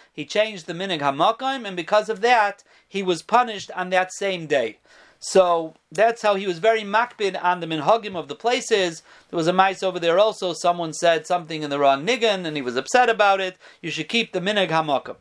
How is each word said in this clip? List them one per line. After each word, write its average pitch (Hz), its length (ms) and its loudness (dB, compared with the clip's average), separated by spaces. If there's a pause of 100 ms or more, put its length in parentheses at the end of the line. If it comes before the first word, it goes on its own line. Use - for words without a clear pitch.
(120)
he 151 120 -10
changed 208 440 -2
the 175 40 -8
minhag 175 280 -6
hamakom, 214 680 0
and 190 80 -8
because 208 340 0
of 208 120 -6
that, 220 420 2 (240)
he 196 160 -6
was 180 180 0
punished 220 520 -2
on 180 180 -6
that 185 220 0
same 185 340 -6
day. 127 320 -2 (400)
So 170 560 2 (160)
that's 226 320 2
how 208 140 2
he 196 100 -6
was 170 140 -4
very 220 220 2
makpid 208 600 -2
on 180 160 2
the 165 80 -8
minhagim 185 480 0
of 160 140 -8
the - 80 -10
places. 208 680 0 (260)
There 175 80 -10
was 165 120 0
a 175 40 2
mice 185 300 2
over 185 160 -2
there 170 220 2
also. 202 320 0
Someone 175 400 -2
said 165 340 2
something 160 380 -4
in 143 60 -6
the 143 100 -2
wrong 139 260 4
nigun, 214 400 0
and 151 80 -6
he 143 80 -4
was 123 140 -4
upset 240 340 4
about 196 300 4
it. 185 160 -6 (260)
You 165 80 -8
should 160 180 -8
keep 226 240 -2
the 185 80 -4
minhag 196 280 0
hamakom. 151 520 -2